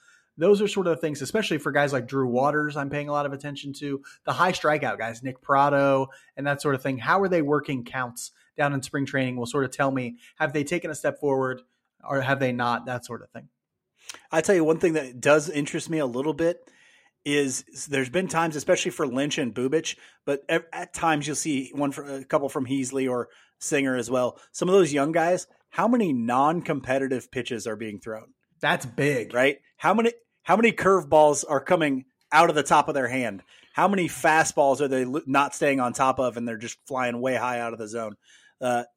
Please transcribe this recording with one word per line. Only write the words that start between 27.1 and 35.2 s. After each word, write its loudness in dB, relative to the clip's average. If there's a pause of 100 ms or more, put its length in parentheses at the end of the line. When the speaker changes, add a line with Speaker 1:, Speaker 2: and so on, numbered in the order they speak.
Speaker 2:
pitches -6
are -6
being -10
thrown? -14 (280)
Speaker 1:
That's 0
big. -2
Speaker 2:
Right? 4 (180)
How 2
many, 2 (300)
how 4
many 4
curveballs 4
are 2
coming 0 (280)
out 8
of 0
the 4
top 4
of -2
their 0
hand? -4 (300)
How 4
many 0
fastballs 2
are 2
they 0
lo-, -4